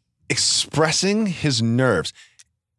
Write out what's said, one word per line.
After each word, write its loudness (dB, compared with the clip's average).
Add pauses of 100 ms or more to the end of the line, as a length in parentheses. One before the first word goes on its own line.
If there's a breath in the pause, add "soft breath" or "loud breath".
(280)
expressing 0
his -2
nerves. 2 (680 soft breath)